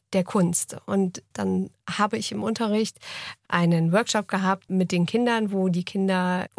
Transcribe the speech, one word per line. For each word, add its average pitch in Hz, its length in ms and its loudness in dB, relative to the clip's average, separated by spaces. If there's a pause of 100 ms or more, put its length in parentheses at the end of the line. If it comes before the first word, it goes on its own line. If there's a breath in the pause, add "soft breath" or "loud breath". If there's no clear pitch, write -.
(120)
der 185 100 4
Kunst. 175 640 0
Und 196 380 -2 (100)
dann - 380 -2 (180)
habe 208 300 -2
ich 214 120 -6
im 208 120 -6
Unterricht 220 560 -2 (500 loud breath)
einen 170 420 4
Workshop 208 380 0
gehabt 190 400 0
mit 185 240 0
den 175 140 2
Kindern, 226 440 0
wo 190 200 2
die 180 160 -2
Kinder 185 600 0 (120)